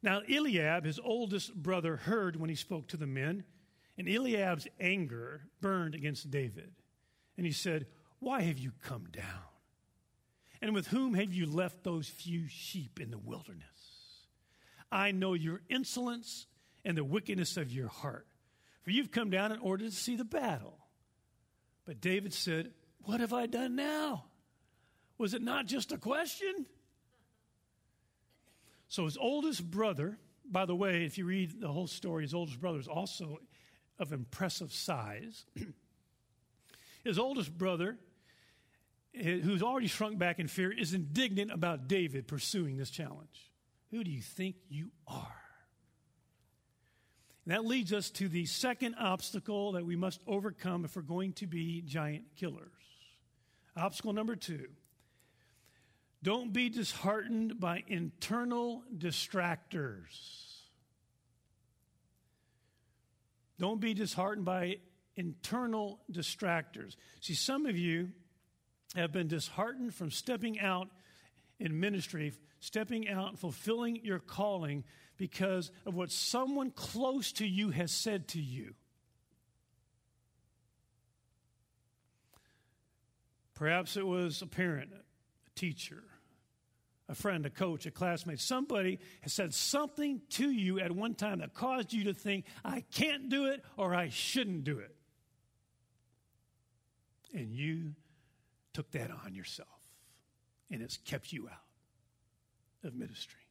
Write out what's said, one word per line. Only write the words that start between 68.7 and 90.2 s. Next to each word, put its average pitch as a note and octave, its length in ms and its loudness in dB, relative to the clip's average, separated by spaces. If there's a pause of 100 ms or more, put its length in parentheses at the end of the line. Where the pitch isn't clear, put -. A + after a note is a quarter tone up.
have E3+ 180 2
been E3+ 160 2
disheartened A3 640 -2
from D#3+ 160 -4
stepping A3+ 500 -2
out F#3 280 2 (720)
in D#3+ 220 0
ministry, F3 520 0 (280)
stepping A3 480 -2
out F#3+ 220 0
and - 80 -12
fulfilling A3+ 680 -2
your F#3 140 0
calling E3+ 640 0 (320)
because F#3 540 0 (160)
of F3+ 80 -2
what F3 160 0
someone C4+ 600 2
close C4 600 0
to G#3+ 140 0
you G3 240 4
has D#3 220 2
said G#3 360 0
to E3 120 -2
you. B2+ 340 -6 (4000)
Perhaps E3+ 420 2
it G3 100 0
was F3+ 360 0
a F3+ 40 -10
parent, D#3+ 460 -2
a - 640 -20
teacher, - 480 -6 (1080)
a D3 60 -4
friend, E3+ 320 0
a C#3 40 -2
coach, E3+ 360 -2
a D#3 40 -6
classmate. E3+ 500 -2
Somebody A3 580 2 (220)
has - 120 -6
said F3 220 0
something C#4+ 760 2